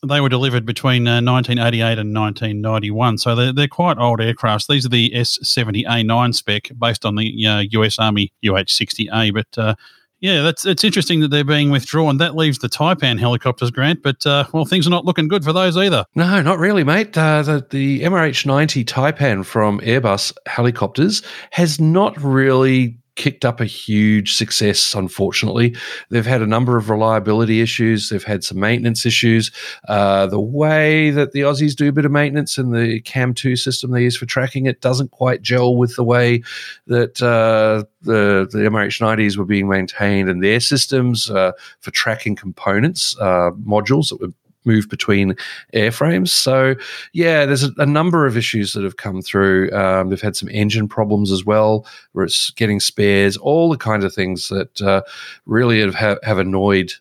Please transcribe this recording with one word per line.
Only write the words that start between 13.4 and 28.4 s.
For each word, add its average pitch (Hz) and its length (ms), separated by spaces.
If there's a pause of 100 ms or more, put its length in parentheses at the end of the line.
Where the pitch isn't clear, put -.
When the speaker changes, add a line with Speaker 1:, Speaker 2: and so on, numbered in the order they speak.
Speaker 1:
Grant, 139 320
but, 135 240
uh, 143 280
well, 160 120
things 175 220
are - 20
not 175 160
looking 170 220
good 180 160
for 156 100
those 180 240
either. 180 280 (100)
Speaker 2:
No, 180 260
not 170 160
really, 185 280
mate. 208 300
Uh, 156 280
the, 143 260
the 139 340
M 170 100
R 170 120
H 135 200
ninety 139 380
Taipan 131 640
from 107 360
Airbus 113 500 (160)
Helicopters 123 760 (300)
has 156 280
not 165 400
really 131 760 (180)
kicked - 300
up 120 160
a 113 40
huge 107 720
success, - 580
unfortunately. 101 800 (360)
They've 113 160
had 123 160
a 110 40
number 120 300
of 107 140
reliability 110 720
issues. 113 480
They've 101 120
had 101 220